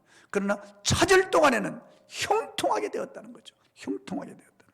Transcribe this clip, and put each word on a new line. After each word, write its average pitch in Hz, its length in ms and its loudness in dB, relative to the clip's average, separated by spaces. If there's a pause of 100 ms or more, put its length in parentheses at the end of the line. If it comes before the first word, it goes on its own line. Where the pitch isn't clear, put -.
(300)
그러나 202 300 0 (220)
찾을 381 480 4
동안에는 262 500 2 (280)
형통하게 - 840 -2
되었다는 214 420 -8
거죠. - 220 -20 (220)
형통하게 - 540 -8
되었다는 - 280 -20
거죠. - 160 -20